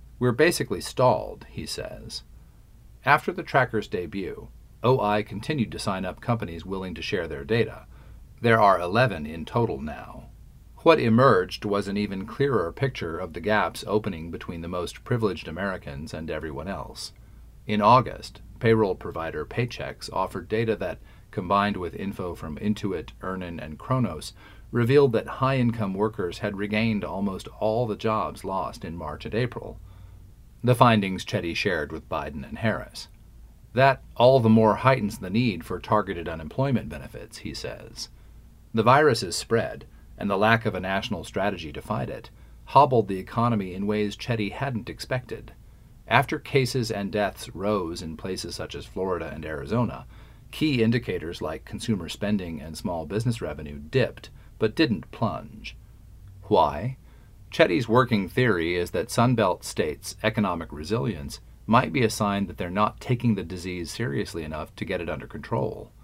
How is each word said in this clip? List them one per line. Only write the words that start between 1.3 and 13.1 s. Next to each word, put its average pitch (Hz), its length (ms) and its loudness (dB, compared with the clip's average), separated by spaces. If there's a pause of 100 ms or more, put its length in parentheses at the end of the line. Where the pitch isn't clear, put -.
he 80 160 -10
says. - 560 -10 (840)
After 151 260 4
the 175 120 -6
tracker's 117 440 2
debut, 92 600 -6 (340)
O 123 180 4
I 104 220 2
continued 104 520 -4
to - 60 -8
sign 95 240 -4
up 90 160 -8
companies 87 460 -4
willing 95 300 -6
to 80 80 -10
share 87 240 -2
their 73 180 -8
data. 110 400 0 (560)
There 113 180 6
are 98 200 6
eleven 90 480 0
in 80 180 -8
total 101 340 0
now. - 500 -12 (500)
What 160 200 8
emerged 113 640 6
was 101 240 0
an 101 80 -4
even 98 300 -4
clearer 113 480 0
picture 87 440 -4